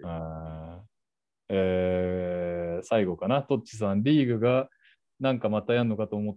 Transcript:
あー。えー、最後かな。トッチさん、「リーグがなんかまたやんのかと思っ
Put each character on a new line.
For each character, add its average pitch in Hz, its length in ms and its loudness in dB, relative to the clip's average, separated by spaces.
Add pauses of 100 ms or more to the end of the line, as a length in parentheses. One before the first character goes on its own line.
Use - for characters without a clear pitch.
あ 80 760 -8
ー。 - 120 -20 (560)
え 90 1300 0
ー、 - 40 -8
最 110 200 2
後 90 140 0
か 92 100 -4
な。 135 140 2
ト 139 160 -2
ッ - 20 -8
チ - 160 -16
さ 107 180 -2
ん、 101 100 2
「リ 147 200 6
ー 120 140 0
グ - 0 -
が 127 320 2 (500)
な 131 120 2
ん 123 60 0
か 113 100 0
ま 104 140 0
た 117 120 0
や 120 80 4
ん 117 60 2
の 110 80 0
か 107 120 -2
と 107 80 -4
思 104 160 -2
っ 101 40 -10